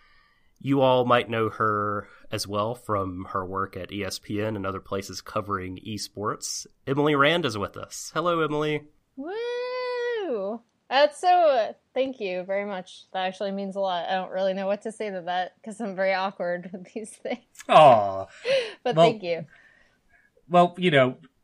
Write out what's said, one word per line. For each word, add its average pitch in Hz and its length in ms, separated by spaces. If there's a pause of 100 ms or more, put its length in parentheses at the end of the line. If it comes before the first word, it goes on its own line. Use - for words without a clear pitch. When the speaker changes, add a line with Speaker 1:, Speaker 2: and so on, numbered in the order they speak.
(600)
Speaker 1:
You 135 220
all 127 240
might 120 240
know 113 200
her 104 580 (240)
as 104 160
well 104 280
from 95 560
her 95 140
work 95 300
at 90 160
E 101 120
S 95 160
P 104 220
N 110 140
and 98 100
other 95 140
places 95 420
covering 95 680
esports. 107 800 (180)
Emily 143 300
Rand 151 300
is 110 120
with 98 200
us. - 360
Hello, 170 280
Emily. 151 420 (320)
Speaker 2:
Woo! 466 1500 (280)
That's 285 300
so, 370 80
uh, 311 460 (200)
thank 262 280
you 185 220
very 196 200
much. 190 480
That 185 160
actually 196 240
means 196 240
a 196 60
lot. 180 260
I 190 60
don't 185 180
really 190 220
know 190 140
what 208 160
to 220 100
say 214 160
to 190 160
that 180 260 (120)
'cause 214 180
I'm 196 160
very 190 160
awkward 185 560
<laughs> 175 40
with 185 200
these 220 180
things. - 320 (240)
Speaker 3:
Aw. 107 580 (580)
Speaker 2:
But 247 120
Speaker 3:
Well, 170 160
Speaker 2:
thank 214 100
you. 170 240 (1040)
Speaker 3:
well, 175 280
you 185 120
know, 131 280 (260)